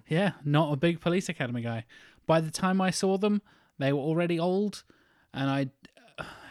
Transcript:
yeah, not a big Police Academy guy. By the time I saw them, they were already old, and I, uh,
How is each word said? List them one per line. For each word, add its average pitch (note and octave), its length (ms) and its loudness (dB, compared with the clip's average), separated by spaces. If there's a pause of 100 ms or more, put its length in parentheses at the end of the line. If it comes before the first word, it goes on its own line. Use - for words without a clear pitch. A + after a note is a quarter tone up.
yeah, E3+ 260 0 (120)
not D3 260 2
a D3 40 0
big E3+ 260 0
Police F3+ 280 0
Academy A#2+ 340 -4
guy. A2+ 220 -4 (420)
By D#3+ 140 6
the D#3+ 100 -4
time F#3+ 280 0
I F#3 120 2
saw F#3+ 260 0
them, G#3 240 2 (380)
they C#3 120 2
were C#3+ 80 2
already E3 400 0
old, F#3+ 440 0 (500)
and C#3 160 0
I, C#3 200 0 (500)
uh, - 40 -12 (280)